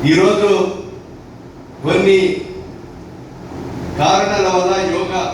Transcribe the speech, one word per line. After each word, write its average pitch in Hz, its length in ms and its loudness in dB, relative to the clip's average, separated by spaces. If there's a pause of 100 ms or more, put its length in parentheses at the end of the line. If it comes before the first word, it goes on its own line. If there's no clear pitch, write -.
(100)
ఈరోజు 202 400 4 (1300)
కొన్ని 190 360 4 (1800)
కారణాల 196 480 2 (100)
వల్ల 180 180 2 (180)
యోగా 185 300 -2 (120)